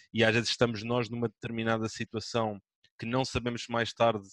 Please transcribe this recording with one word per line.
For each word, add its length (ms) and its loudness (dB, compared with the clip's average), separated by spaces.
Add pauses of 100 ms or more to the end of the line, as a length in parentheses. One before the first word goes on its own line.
(140)
e 80 2
às 120 6
vezes 160 2
estamos 340 2
nós 260 -2
numa 200 -4
determinada 580 -2
situação 720 -4 (380)
que 80 -10
não 180 0
sabemos 400 -4
se 80 -10
mais 220 0
tarde, 400 2